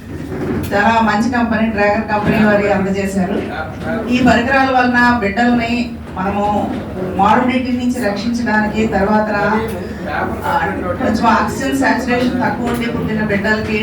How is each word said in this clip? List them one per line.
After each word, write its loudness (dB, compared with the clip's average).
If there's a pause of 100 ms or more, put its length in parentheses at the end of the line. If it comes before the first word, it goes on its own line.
(720)
చాలా 4 (160)
మంచి 0
కంపెనీ, 0 (120)
డ్రాగన్ 0
కంపెనీ 2
వారి 4
అందజేశారు. 0 (760)
ఈ 2 (100)
పరికరాల 4
వలన 4 (220)
బిడ్డల్ని 2 (460)
మనము -2 (760)
మార్బిడిటీ 2
నుంచి 0
రక్షించడానికి, 0 (140)
తర్వాత, 2 (1160)
ఆ, -2 (480)
కొంచెం 0 (120)
ఆక్సిజన్ -2
సాచురేషన్ 0
తక్కువ -2
ఉండి -2
పుట్టిన -2
బిడ్డలకి 0